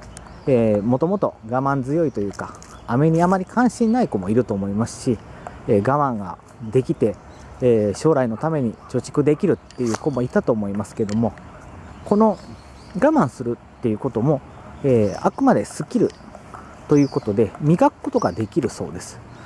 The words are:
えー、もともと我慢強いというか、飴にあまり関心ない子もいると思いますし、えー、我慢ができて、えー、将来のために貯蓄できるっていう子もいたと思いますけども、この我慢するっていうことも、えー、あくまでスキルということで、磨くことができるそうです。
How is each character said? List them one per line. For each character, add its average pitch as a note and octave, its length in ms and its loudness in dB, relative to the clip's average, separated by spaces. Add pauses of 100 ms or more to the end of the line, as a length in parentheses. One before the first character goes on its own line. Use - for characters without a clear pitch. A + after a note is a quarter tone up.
(480)
え A2+ 320 4
ー、 - 20 -4
も B2 180 2
と D#3+ 80 0
も G3+ 100 0
と C#3 180 -2 (140)
我 B2+ 120 0
慢 C#3 220 0
強 D3+ 220 0
い C3+ 60 -2
と - 80 -6
い G2+ 100 -2
う - 20 -10
か、 - 220 -12 (340)
飴 C#3 220 2
に D#3+ 120 2
あ F3 60 4
ま F#3+ 100 4
り F#3 80 -4
関 A#3+ 240 2
心 A3+ 220 0
な B3 100 2
い F#3+ 60 0
子 G#2+ 100 -4
も F#2 120 -4
い A2 40 2
る A#2+ 100 4
と A2 100 -4
思 G2 140 -4
い G2+ 60 -4
ま A2 140 0
す - 160 -14
し、 A#2 160 0 (480)
え A2 120 4
ー、 G#2+ 120 2
我 C#3+ 220 2
慢 A2 40 -4
が F2+ 200 -8 (340)
で B2 120 2
き D#3+ 120 -2
て、 G#2+ 200 0 (460)
え G#2+ 340 4
ー、 - 20 -14
将 D#3 160 2
来 C3 140 2
の A2 100 -6
た D#3 120 -2
め D#3 120 -2
に A2+ 120 -2 (160)
貯 B2+ 100 -2
蓄 - 240 -2
で D3 120 4
き G3+ 100 -4
る C#3+ 140 2 (140)
っ - 40 -20
て B2+ 60 -2
い A#2 80 0
う A2 60 -2
子 - 120 -4
も B2 120 -4
い B2+ 80 -4
た G#3 120 0
と - 100 0
思 G#2 180 -2
い G2+ 40 -6
ま G2+ 120 -4
す - 100 -20
け A2 100 -2
ど G#2 120 -4
も、 A2+ 160 0 (720)
こ G3+ 100 2
の G#3 220 4 (580)
我 B3+ 140 4
慢 A3+ 200 2
す - 140 -12
る A#2 140 -4 (220)
っ - 20 -20
て A#2+ 80 2
い G#2 60 0
う - 20 -6
こ C3 120 -4
と A2 120 -2
も、 C#3 200 2 (420)
え A2 320 4
ー、 - 120 0
あ - 40 2
く - 120 -6
ま B3+ 100 6
で G#2+ 120 0
ス - 180 -10
キ - 160 -4
ル C#3 100 2 (760)
と D3+ 100 4
い C#3+ 60 6
う C3+ 60 0
こ C#3 100 -2
と G#2 140 -4
で、 G#2 260 2
磨 E3+ 320 4
く - 100 -20
こ D4+ 100 -6
と A#3 80 2
が G2 120 0
で G2+ 160 -4
き - 140 -2
る A2 80 0
そ - 180 -10
う D2 60 -12
で F2 80 -12
す。 - 180 -18 (260)